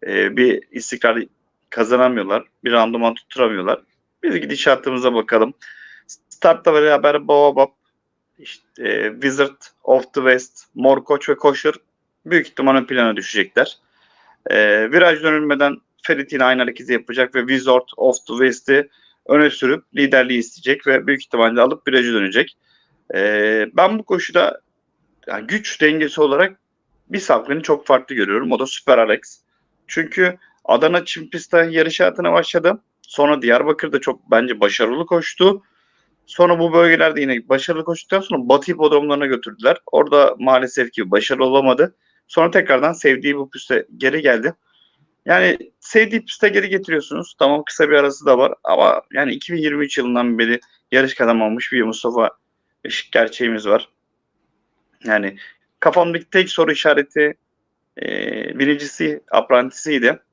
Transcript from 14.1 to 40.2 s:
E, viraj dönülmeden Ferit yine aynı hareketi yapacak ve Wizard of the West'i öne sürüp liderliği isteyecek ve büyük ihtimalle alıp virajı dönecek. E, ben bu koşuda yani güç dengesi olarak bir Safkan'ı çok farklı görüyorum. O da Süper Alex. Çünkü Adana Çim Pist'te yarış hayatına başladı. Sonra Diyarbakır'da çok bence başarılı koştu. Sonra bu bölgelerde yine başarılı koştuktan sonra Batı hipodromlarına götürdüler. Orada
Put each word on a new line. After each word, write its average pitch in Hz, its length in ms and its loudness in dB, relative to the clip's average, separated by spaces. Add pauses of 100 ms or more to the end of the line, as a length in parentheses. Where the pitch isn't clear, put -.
E, 107 420 2
viraj 165 300 2
dönülmeden 147 540 0 (260)
Ferit 139 300 -4
yine 131 120 0
aynı 127 180 2
hareketi 127 300 -6
yapacak 123 420 -4
ve 131 60 0
Wizard 127 560 0
of 127 200 0 (100)
the - 60 -12
West'i 131 560 -2 (380)
öne 147 240 2
sürüp 139 340 -4 (120)
liderliği 131 420 2
isteyecek 135 480 -6
ve 131 200 2
büyük 139 180 -2
ihtimalle 117 360 0
alıp 131 280 0
virajı 123 240 0
dönecek. 104 440 -2 (580)
E, 92 60 -2 (520)
ben 196 260 2
bu 214 40 -10
koşuda - 580 -2 (640)
yani 107 200 -10
güç 214 340 -8
dengesi 156 400 0
olarak 156 380 2 (500)
bir 202 100 -6
Safkan'ı 143 440 -2
çok 143 240 -2
farklı 131 280 0
görüyorum. 107 380 -2
O 120 60 -2
da 131 80 -4
Süper 131 320 0
Alex. 113 420 -2 (460)
Çünkü 180 520 -4 (260)
Adana 165 400 2
Çim 160 260 -12
Pist'te 165 400 0
yarış 160 300 -2
hayatına 180 320 0
başladı. 170 480 0 (220)
Sonra 143 400 0
Diyarbakır'da 143 580 0
çok - 300 -6
bence 117 300 0
başarılı 117 460 0
koştu. 180 560 0 (640)
Sonra 175 320 2
bu 165 140 0
bölgelerde 165 480 4
yine 127 280 -4
başarılı 160 360 -2
koştuktan 170 360 -4
sonra 139 280 -6
Batı 143 240 2
hipodromlarına 147 540 0
götürdüler. 120 500 0 (160)
Orada 143 460 4